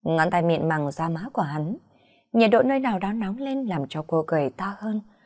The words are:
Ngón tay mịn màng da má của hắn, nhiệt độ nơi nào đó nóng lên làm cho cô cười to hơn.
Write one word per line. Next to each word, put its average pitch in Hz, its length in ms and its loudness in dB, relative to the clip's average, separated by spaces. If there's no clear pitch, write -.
Ngón 160 280 2
tay 175 120 2
mịn 160 260 2
màng 147 220 0
da 165 180 -4
má 165 240 -4
của 214 100 -2
hắn, 151 340 -4
nhiệt 226 180 6
độ 233 120 6
nơi 269 180 2
nào 233 180 0
đó 196 140 -2
nóng 214 240 -4
lên 269 280 -4
làm 156 240 -4
cho 156 180 -6
cô 160 200 0
cười 147 240 0
to 196 280 -8
hơn. 214 220 -4